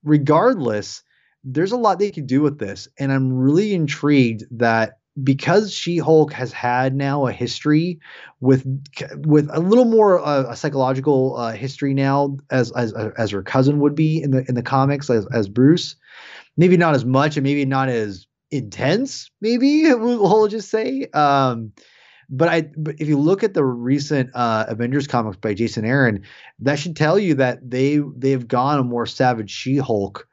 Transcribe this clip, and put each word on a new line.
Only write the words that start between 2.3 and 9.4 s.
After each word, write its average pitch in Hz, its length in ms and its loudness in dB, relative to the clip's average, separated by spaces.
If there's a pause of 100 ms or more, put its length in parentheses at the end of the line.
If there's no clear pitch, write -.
with 147 160 0
this, 98 300 -10 (100)
and 139 140 -2
I'm 131 220 0
really 156 400 2
intrigued 143 760 0
that 113 480 0 (220)
because 170 520 0
She-Hulk 156 580 2
has 123 220 -8
had 127 420 -2
now 139 320 -2
a 110 60 -4
history 151 680 -2 (400)
with, 131 260 4 (600)
with 147 260 4